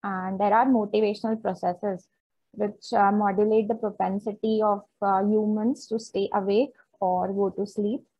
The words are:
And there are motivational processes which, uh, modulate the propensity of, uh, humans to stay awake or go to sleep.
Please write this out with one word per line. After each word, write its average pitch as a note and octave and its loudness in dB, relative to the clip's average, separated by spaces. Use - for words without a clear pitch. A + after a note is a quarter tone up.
And F#3+ -6
there G3+ 4
are A#3 6
motivational A3 0
processes F#3 -4
which, G#3 -6
uh, G3+ 4
modulate G#3 2
the A3+ 0
propensity G#3 -2
of, G3+ 0
uh, G3 2
humans G#3+ 0
to A3 -4
stay G3 -4
awake G#3 0
or F#3 -2
go G3 0
to G3+ -6
sleep. G#3+ -4